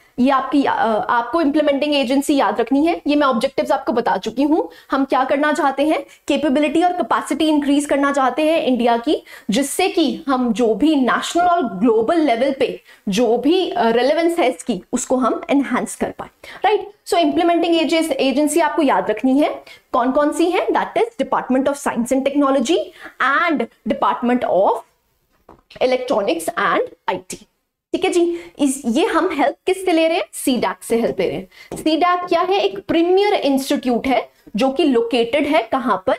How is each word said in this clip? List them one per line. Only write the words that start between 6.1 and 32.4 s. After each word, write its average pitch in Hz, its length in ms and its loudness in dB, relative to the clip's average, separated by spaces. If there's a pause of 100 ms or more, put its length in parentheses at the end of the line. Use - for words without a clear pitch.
capability 302 560 0
और 359 100 2
capacity 311 540 -2
increase 285 380 2
करना 277 260 0
चाहते 262 300 0
हैं 311 220 2
India 233 340 2
की, 294 260 -2 (260)
जिससे 285 400 -2
कि 320 400 -2
हम 254 240 0
जो 220 220 0
भी 294 200 2
national 254 480 0
और 349 200 2
global 226 560 0
level 269 400 0
पे 180 220 -4 (280)
जो 220 280 2
भी, 320 320 2
अ, 226 200 0
relevance 311 500 2
है 254 100 2
इसकी, - 340 -6 (100)
उसको 254 220 -2
हम 226 340 0
enhance 240 460 -2
कर - 160 -4
पाए, - 180 -14 (360)
Right? 392 260 0 (160)
So 370 100 0
implementing 339 580 2
एजेंस-, 320 360 0
एजेंसी 285 480 0
आपको 302 220 0
याद 202 280 2
रखनी 262 300 2
है, - 240 -2 (280)
कौन 254 200 0
कौन 294 200 2
सी 330 140 0
है? 370 220 0
That 208 300 -2
is 403 280 -2
Department 262 480 0
of - 140 -8
Science 240 260 -2
and 269 140 0
Technology 277 500 2 (640)
and 330 160 0 (340)
Department 240 560 0
of 190 220 2 (1120)
Electronics 254 640 -2
and 185 360 -2 (280)
आईटी। - 380 -10 (460)
ठीक 330 120 -2
है 370 60 0
जी, 339 480 0
इस, 269 260 0
ये 240 200 0
हम 339 280 0
help 277 220 0 (100)
किससे 381 280 -2
ले 320 140 4
रहे 330 100 0
हैं? - 160 -4
सीडैक 220 500 -4
से 233 180 -2
help - 180 -2
ले 180 80 0
रहे 139 100 -4
हैं। - 400 -14
सीडैक 349 520 0
क्या 339 120 2